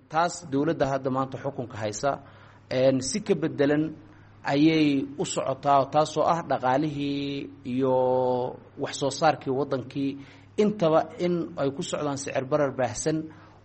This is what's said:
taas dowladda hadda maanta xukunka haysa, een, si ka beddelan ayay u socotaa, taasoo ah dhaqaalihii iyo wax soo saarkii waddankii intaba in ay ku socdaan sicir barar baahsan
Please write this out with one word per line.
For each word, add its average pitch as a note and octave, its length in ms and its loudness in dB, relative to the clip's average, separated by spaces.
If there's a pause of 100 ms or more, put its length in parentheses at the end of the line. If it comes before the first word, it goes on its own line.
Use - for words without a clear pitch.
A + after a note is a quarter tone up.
taas E3 420 -2
dowladda C#3+ 360 2
hadda C3+ 240 -2
maanta C3 280 -2
xukunka B2 400 -8
haysa, A2 320 -2 (600)
een, C3 300 4
si G3+ 220 -4
ka G3 120 2
beddelan D3 600 0 (500)
ayay D3 600 4 (140)
u F#3 60 -2
socotaa, C#3 640 2
taasoo D3+ 320 2
ah E3 200 2
dhaqaalihii C#3 1080 -2 (140)
iyo B2+ 300 2 (840)
wax C#3 200 -6
soo C#3 120 0
saarkii C#3 400 2
waddankii C#3 680 -2 (380)
intaba G3 440 4 (180)
in F3 380 -2
ay C#3 140 0
ku C#3 120 -6
socdaan D3 340 -4
sicir C3+ 300 -4
barar C#3+ 300 2
baahsan C#3+ 480 -2 (400)